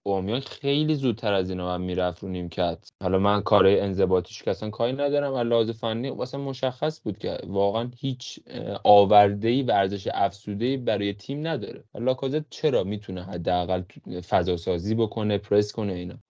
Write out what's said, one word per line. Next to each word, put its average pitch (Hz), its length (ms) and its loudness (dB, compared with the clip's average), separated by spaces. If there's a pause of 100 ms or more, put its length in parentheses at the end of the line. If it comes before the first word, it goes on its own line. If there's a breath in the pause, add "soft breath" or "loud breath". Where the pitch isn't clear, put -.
اوبامیانگ 101 400 -2
خیلی 151 520 -2
زودتر 117 380 0
از 95 180 0
اینا 90 160 -4
من 90 140 -2
می‌رفت 90 420 -2
رو 95 60 -8
نیمکت. 87 500 -4 (240)
حالا 95 160 2
من 101 240 4
کارهای 98 380 6
انضباطیش 92 600 0
که 107 80 -2
اصلاً 107 200 -4
کاری 117 220 -2
ندارم، 143 420 -2
از 120 120 -2
لحاظ 117 240 2
فنی 113 500 -4
اصلاً 127 200 -6
مشخص 135 640 -4
بود 101 140 -6
که 92 280 -6
واقعاً 101 520 0
هیچ، - 480 -8
اه، - 380 -8
آورده‌ای، 104 760 6
ورزش 101 520 0
افزوده‌ای 104 640 -2
برای 104 380 -2
تیم 147 320 -8
نداره. 123 340 -6 (140)
لاکازت 131 560 -2
چرا 127 340 0
می‌تونه 98 380 -6
حداقل 90 580 -2
تو-، 90 400 -10
فضا 90 360 0
سازی 90 380 -2
بکنه، 107 440 0
پرس 104 340 2
کنه 104 200 -4
اینا؟ 90 220 -8 (160)